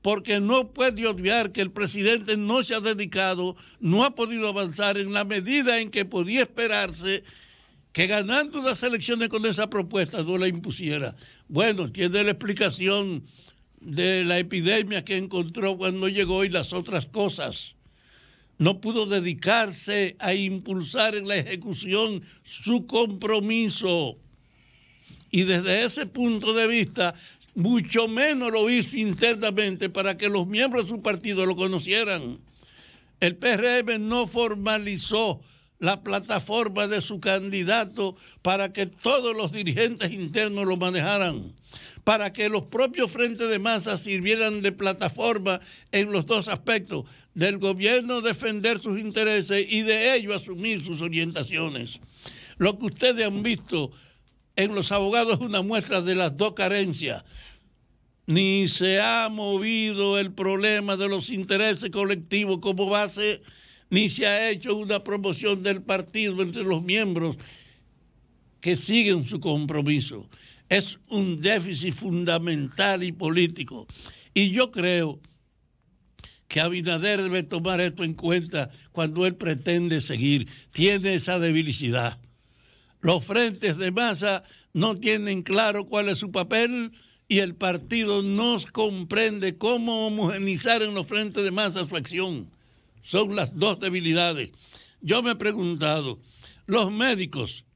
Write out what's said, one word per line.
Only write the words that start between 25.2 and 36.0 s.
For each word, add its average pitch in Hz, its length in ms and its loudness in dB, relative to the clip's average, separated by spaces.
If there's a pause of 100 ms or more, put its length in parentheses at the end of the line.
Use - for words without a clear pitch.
Y 185 120 4
desde 185 400 2
ese 247 220 -2
punto 220 480 0
de 226 140 4
vista, 220 460 2 (420)
mucho 226 520 2
menos 247 440 2
lo 220 180 4
hizo 247 280 2
internamente 208 920 0
para 190 280 -2
que 208 120 0
los 185 180 0
miembros 233 380 0
de 190 60 -10
su 226 100 -8
partido 190 440 0
lo 185 100 2
conocieran. 180 840 -2 (800)
El 175 160 2
P 247 140 0
R 240 300 2
M 226 200 -2
no 220 280 0
formalizó 214 1120 0 (380)
la 190 240 0